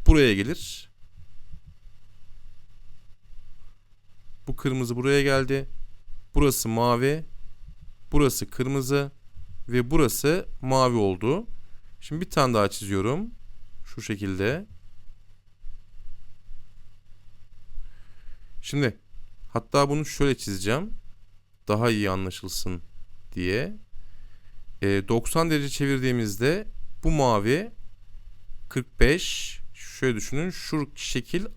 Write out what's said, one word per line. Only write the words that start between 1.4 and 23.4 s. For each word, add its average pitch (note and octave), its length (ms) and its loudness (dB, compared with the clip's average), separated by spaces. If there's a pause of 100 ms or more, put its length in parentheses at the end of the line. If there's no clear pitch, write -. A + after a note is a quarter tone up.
Bu B2 100 -2
kırmızı B2+ 400 0
buraya C#3 260 4
geldi. C3+ 460 2 (640)
Burası C#3 340 6
mavi. A#2+ 560 2 (880)
Burası C#3 380 6
kırmızı. C3+ 640 0 (560)
Ve B2 220 2
burası D#3 580 4 (120)
mavi C3 360 4
oldu. G#2+ 500 2 (560)
Şimdi D3+ 180 -6
bir F#3 100 -6
tane B2+ 240 4
daha G2+ 160 6
çiziyorum. G#2 600 -2 (540)
Şu - 180 -6
şekilde. G#2 640 -2 (4000)
Şimdi C#3 360 2 (500)
hatta C#3 400 4
bunu D3 160 0
şöyle C#3 320 4
çizeceğim. G#2 580 -2 (760)
Daha A2 220 4
iyi G#2 200 4
anlaşılsın F#2 720 -2 (500)
diye. A2+ 440 0 (1080)